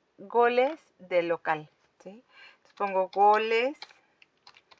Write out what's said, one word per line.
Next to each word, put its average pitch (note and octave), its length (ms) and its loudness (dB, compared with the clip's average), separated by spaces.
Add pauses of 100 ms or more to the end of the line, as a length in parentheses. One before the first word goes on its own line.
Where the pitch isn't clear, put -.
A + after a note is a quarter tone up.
(180)
goles A#3+ 600 0 (200)
de F3+ 240 -2
local, D#3+ 460 -4 (320)
¿sí? G#3 220 -20 (340)
Entonces - 200 -20
pongo F#3+ 320 -2
goles A3 680 2 (1040)